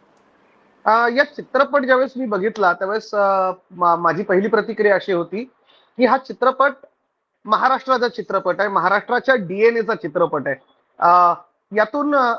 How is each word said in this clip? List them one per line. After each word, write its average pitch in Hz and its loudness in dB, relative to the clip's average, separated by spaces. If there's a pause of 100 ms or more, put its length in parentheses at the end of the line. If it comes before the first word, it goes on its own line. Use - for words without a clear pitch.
(840)
अ, 202 2
या 240 2
चित्रपट 262 -2
ज्यावेळेस 254 0
मी 262 -6
बघितला 202 0
त्यावेळेस, 202 -6
अ, 196 2 (180)
मा-, 175 2
माझी 170 0
पहिली 196 0
प्रतिक्रिया 208 0
अशी 185 -2
होती 180 -4 (520)
की 247 2
हा 254 4
चित्रपट 262 -2 (720)
महाराष्ट्राचा 240 0
चित्रपट 185 -4
आहे, 202 -2
महाराष्ट्राच्या 196 0
डीएनए 220 0
चा 214 -4
चित्रपट 165 -4
आहे. 139 -4 (420)
अ, 170 2 (680)
यातून, 285 -2
अ, 247 2